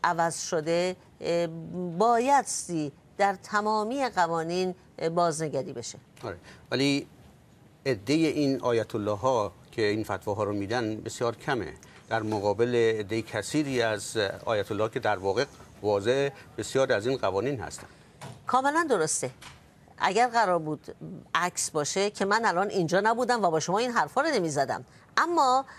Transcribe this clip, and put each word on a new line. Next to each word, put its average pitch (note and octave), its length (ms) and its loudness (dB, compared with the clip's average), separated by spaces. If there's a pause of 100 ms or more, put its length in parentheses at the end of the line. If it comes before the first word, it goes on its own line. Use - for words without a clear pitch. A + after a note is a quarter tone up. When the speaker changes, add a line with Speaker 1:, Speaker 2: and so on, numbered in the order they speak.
Speaker 1:
عوض E3 360 0
شده، F3 560 0 (240)
اه، E3+ 260 0 (520)
بایستی A#3 960 2 (260)
در G3 160 4
تمامی G#3+ 760 0
قوانین، F3 680 0 (240)
اه، D#3+ 100 -2
بازنگری D#3+ 640 0
بشه. - 260 -12 (260)
Speaker 2:
آره. F#2 120 -8 (340)
ولی C#3 360 2 (800)
عدهٔ A#2+ 280 0
این D3 460 2
آیت A#2 340 0
الله G#2 220 0
ها A2+ 360 2 (200)
که A2+ 100 -2
این G#2+ 220 2
فتواها G#2 400 -2
رو G#2 80 0
می‌دن G#2+ 440 -2
بسیار A#2 400 -4
کمه A2+ 360 -4 (360)
در A2 140 0
مقابل G#2+ 520 0
عدهٔ A2 480 0
کثیری B2+ 600 -2
از A2 340 -2 (280)
آیت G#2+ 260 -2
الله G#2+ 180 0
که B2 120 -6
در G#2+ 160 2
واقع G2 280 0 (380)
واضح A2 460 2 (300)
بسیار C3 340 0
از G#2 140 0
این C3 120 0
قوانین G#2 420 0
هستن. D2 260 -12 (600)
Speaker 1:
کاملاً C#4+ 440 2
درسته. D#3 400 0 (680)
اگر G#3 300 2
قرار G#3 300 2
بود D3+ 360 -8 (400)
عکس E3+ 360 -2
باشه F#3+ 400 0
که G#3 140 -4
من G#3+ 200 2
الان F#3+ 260 2
اینجا F3 300 2
نبودم A3+ 440 2
و F3 60 4
با D#3 100 2
شما F3+ 180 0
این B3 120 0
حرفا A3+ 300 0
رو D#4+ 100 2
نمی‌زدم. C#3+ 540 0 (320)
اما C#4 480 4 (140)